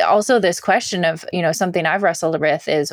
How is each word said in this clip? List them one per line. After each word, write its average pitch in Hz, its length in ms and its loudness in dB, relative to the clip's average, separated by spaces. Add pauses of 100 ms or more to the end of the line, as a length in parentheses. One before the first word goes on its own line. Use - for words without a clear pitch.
also 214 340 2
this 180 200 0
question 196 440 0
of, 160 300 -2
you 180 80 -2
know, 160 100 2
something 175 340 -2
I've 190 180 0
wrestled 165 360 0
with 151 280 0
is, 151 260 0